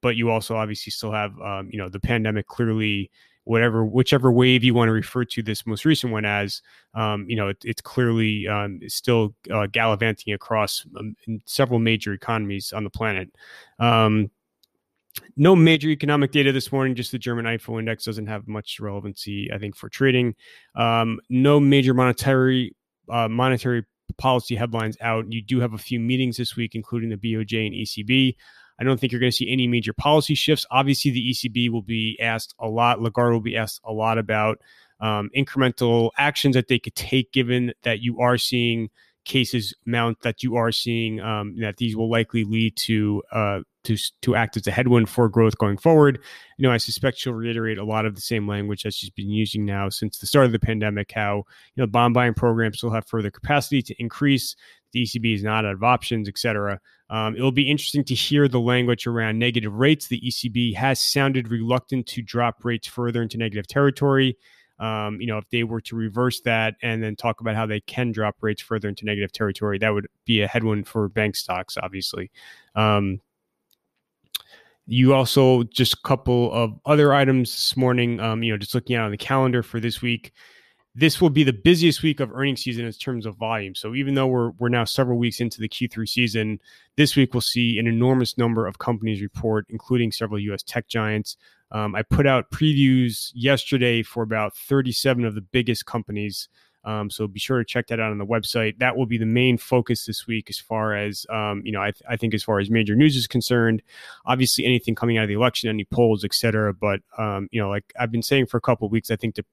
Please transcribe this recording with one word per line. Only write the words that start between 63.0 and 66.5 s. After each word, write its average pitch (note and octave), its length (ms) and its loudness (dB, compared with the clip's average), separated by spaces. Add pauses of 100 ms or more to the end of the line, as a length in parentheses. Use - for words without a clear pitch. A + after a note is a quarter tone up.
into A2+ 160 -6
negative G#2 280 -4
territory. C#3 720 2 (440)
Um, G#2+ 400 -6
you A#2 80 -6
know, G#2+ 100 -4
if G#2 120 -12
they A#2 120 0
were A2+ 200 -4
to - 120 -14
reverse A2+ 460 -2
that A2+ 420 0